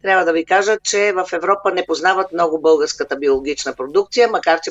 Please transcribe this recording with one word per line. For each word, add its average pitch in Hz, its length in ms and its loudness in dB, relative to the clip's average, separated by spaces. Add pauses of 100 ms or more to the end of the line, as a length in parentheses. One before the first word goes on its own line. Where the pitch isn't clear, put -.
трябва 190 220 2
да 165 80 2
ви 165 120 0
кажа, 202 380 2
че 208 300 0
в 185 200 -4
Европа 190 420 0
не 180 120 -4
познават 185 460 -2
много 160 280 -2
българската 151 560 0
биологична 139 580 -2
продукция, 196 540 0
макар 165 320 0
че - 100 -8